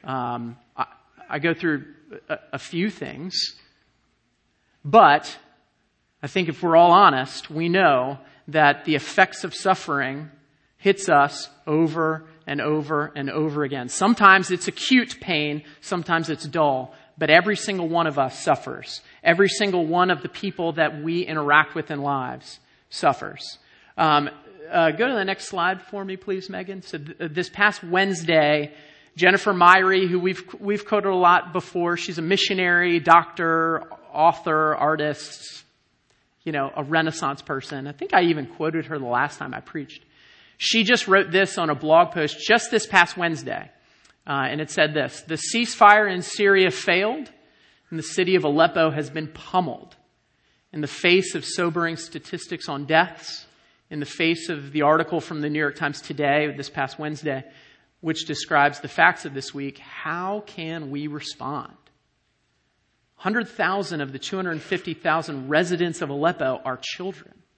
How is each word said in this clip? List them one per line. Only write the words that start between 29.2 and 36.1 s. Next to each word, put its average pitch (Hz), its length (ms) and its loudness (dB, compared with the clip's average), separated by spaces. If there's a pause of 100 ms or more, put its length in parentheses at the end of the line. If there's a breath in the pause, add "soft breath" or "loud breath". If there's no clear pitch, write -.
Myrie, 185 560 6
who 180 100 0
we've, 185 240 -4 (160)
we've 202 260 -4
quoted 202 240 0
a 190 60 0
lot 175 380 4
before, 175 420 -2
she's 170 220 -8
a 170 60 -6
missionary, 175 760 2
doctor, 165 840 2 (280)
author, 156 640 2
artist, - 880 -4 (800)